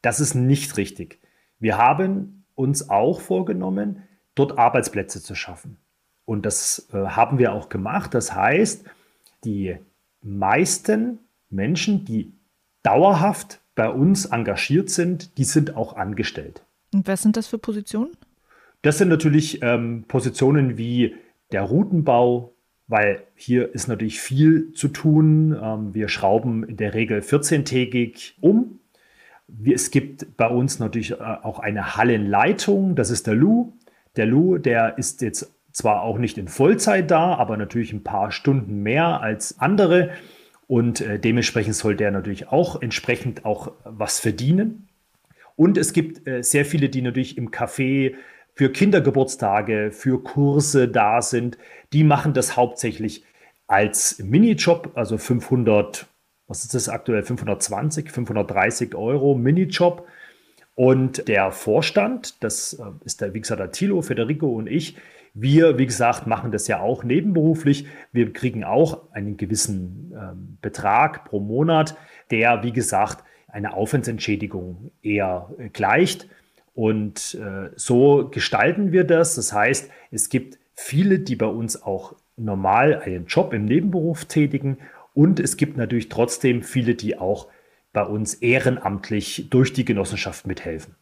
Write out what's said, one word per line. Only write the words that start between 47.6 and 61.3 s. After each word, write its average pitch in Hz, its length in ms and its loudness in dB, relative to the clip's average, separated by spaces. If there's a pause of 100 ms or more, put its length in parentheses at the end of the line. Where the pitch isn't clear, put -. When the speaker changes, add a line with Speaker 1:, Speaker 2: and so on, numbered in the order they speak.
Speaker 1:
für 135 180 2
Kindergeburtstage, 117 1200 2
für 127 300 -2
Kurse 143 680 2
da 110 320 2
sind. 120 360 -4 (360)
Die 156 100 6
machen 147 300 4
das 127 240 0
hauptsächlich 113 680 -2 (440)
als - 500 2
Minijob, 170 800 2
also 110 220 -2
fünfhundert, 113 880 0 (400)
was 110 160 -10
ist - 100 -8
das 113 160 -2
aktuell, 110 340 -2
fünfhundertzwanzig, 123 880 -4
fünfhundertdreißig 107 840 -2
Euro 135 400 2
Minijob. 175 720 2 (680)
Und 131 540 2
der 98 220 4